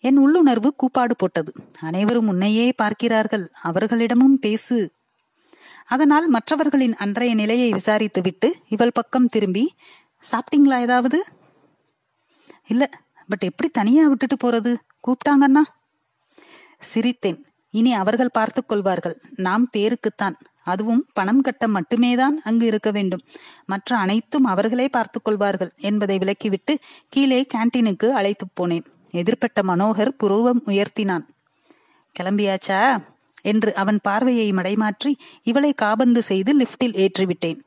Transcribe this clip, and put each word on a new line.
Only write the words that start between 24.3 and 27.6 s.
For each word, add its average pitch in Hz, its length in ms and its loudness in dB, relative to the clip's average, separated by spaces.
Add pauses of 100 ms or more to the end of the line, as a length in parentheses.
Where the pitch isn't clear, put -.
அவர்களே 226 440 0
பார்த்துக் 233 360 -4
கொள்வார்கள்" 202 520 -2
என்பதை 202 420 -2
விலக்கிவிட்டு 196 580 -2 (320)
கீழே 269 460 0
கேன்டீனுக்கு 226 560 0